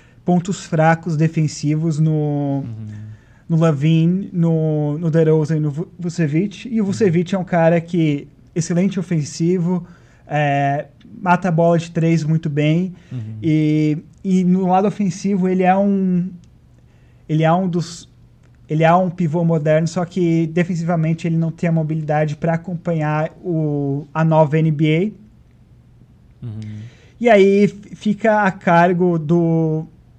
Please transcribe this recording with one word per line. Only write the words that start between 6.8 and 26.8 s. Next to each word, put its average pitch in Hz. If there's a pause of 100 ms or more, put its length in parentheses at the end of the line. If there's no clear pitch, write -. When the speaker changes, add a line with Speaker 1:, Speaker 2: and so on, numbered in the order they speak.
Speaker 1:
o 208
Speaker 2:
Uhum. 196
Speaker 1:
Vucevic 180
é 196
um 180
cara 170
que, 165 (260)
excelente 180
ofensivo, 170 (400)
é, 143 (340)
mata 180
a -
bola 170
de 165
três 165
muito 160
bem. 156 (160)
Speaker 2:
Uhum. 110
Speaker 1:
E, 151 (240)
e 185
no 180
lado 185
ofensivo 196
ele 185
é 180
um, 190 (960)
ele 156
é 160
um 185
dos, 165 (600)
ele 156
é 165
um 185
pivô 170
moderno, 160
só 180
que 165
defensivamente 165
ele 165
não 165
tem 165
a 165
mobilidade 156
pra 165
acompanhar 165 (100)
o, 147
a 160
nova 156
N 160
B 160 (1300)
A. 120
Speaker 2:
Uhum. 110 (600)